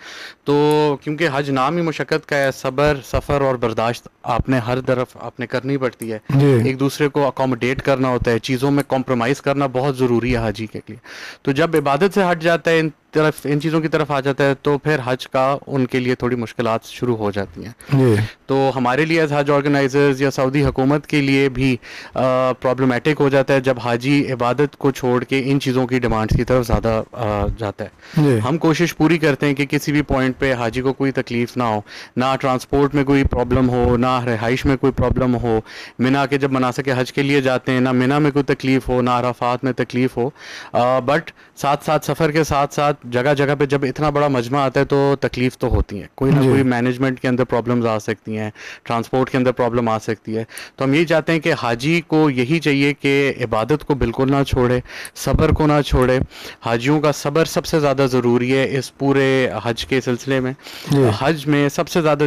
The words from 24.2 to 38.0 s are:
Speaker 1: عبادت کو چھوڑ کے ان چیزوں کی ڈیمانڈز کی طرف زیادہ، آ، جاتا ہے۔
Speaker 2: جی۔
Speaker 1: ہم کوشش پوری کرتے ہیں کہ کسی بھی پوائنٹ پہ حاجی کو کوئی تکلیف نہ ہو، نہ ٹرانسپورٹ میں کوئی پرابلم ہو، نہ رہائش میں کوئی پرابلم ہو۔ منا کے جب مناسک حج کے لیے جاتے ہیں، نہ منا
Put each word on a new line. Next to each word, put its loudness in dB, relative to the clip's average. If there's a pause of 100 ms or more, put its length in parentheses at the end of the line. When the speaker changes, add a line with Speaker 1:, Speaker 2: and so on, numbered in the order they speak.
Speaker 1:
عبادت 0
کو 2
چھوڑ 0
کے -2
ان 2
چیزوں 0
کی 0
ڈیمانڈز 0
کی 0
طرف 0
زیادہ، 0
آ، -2 (100)
جاتا -8
ہے۔ -14 (280)
Speaker 2:
جی۔ 4 (100)
Speaker 1:
ہم -2
کوشش 0
پوری 2
کرتے 0
ہیں 2
کہ -2
کسی -4
بھی 2
پوائنٹ -2
پہ 0
حاجی -2
کو 0
کوئی -2
تکلیف -4
نہ 0
ہو، 0 (340)
نہ 0 (140)
ٹرانسپورٹ 0
میں 2
کوئی 4
پرابلم 0
ہو، 2
نہ 2
رہائش -2
میں 2
کوئی 2
پرابلم 0
ہو۔ 0 (400)
منا 2
کے 0
جب 0
مناسک -2
حج -4
کے 0
لیے 2
جاتے 0
ہیں، 2
نہ 2
منا 2